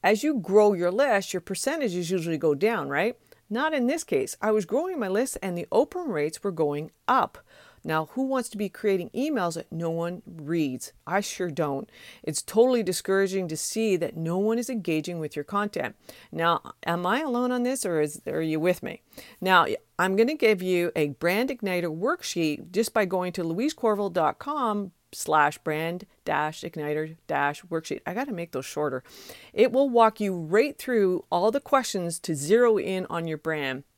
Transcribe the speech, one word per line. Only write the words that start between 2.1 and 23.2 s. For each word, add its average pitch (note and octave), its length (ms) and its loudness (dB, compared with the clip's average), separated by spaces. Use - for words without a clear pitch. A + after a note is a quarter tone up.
usually E3+ 260 0
go D3 200 2
down, F3+ 320 0
right? E3 280 0
Not C#4 240 0
in C4 140 2
this D#4 160 0
case. - 400 -2
I A3 80 0
was G#3+ 140 2
growing D#4+ 340 -2
my G#3+ 80 -2
list G#3+ 340 -2
and F#3 160 -4
the F3 140 -6
open D#4 380 0
rates D#3 340 -2
were G3+ 80 -4
going D#3 400 -2
up. - 320 0
Now, D#3+ 220 0
who B3+ 160 -4
wants C4 260 -2
to G3+ 100 -12
be G3+ 100 -2
creating F#3+ 460 0
emails A#3 400 0
that - 160 -10
no E3 200 -4
one E3+ 360 -4
reads? D3+ 680 -4
I F3+ 140 0
sure F3+ 320 -4
don't. C#3+ 360 -4
It's - 180 -4
totally A#3+ 400 4
discouraging F#3+ 640 0
to D#3+ 100 -6
see G#3+ 400 0
that D#3+ 200 -2
no E3 220 -2
one A3 200 2
is A#3+ 100 -4
engaging E3+ 520 -2
with D3+ 160 -6
your D3 80 -6
content. G3+ 500 -4
Now, E3 420 0
am F3 220 0
I A3+ 140 2
alone B3 320 0
on B3 100 0
this, B3+ 240 -2
or E3 140 2
is, D3+ 260 -2
are D#3 160 -2
you D#3+ 160 0
with E3+ 240 2
me? - 200 -10
Now, F3+ 260 6
I'm F#3+ 160 2
gonna A#3 180 4
give A3 280 4
you F3 340 2
a D3 140 2
Brand F#3+ 380 0
Igniter F3+ 480 -4
worksheet F3+ 760 -2
just A3 200 0
by - 120 2
going F3+ 300 -2